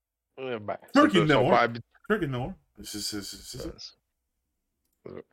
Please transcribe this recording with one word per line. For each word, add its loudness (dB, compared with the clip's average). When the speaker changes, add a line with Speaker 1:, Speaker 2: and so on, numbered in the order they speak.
Speaker 1:
Ouais, -6
ben, -8
Speaker 2:
Kirk 6
Speaker 1:
c'est 4
Speaker 2:
in 4
Speaker 1:
ça, -
Speaker 2:
the 2
Speaker 1:
ils 4
sont 6
Speaker 2:
war. 4
Speaker 1:
pas 6
habi-, -2
Speaker 2:
Kirk 0
in -2
the -4
war. -6
C'est, -12
c'est, -8
c'est, -14
c'est -16
ça. -10
Speaker 1:
Ouais, -12
c'est -20
ça. -14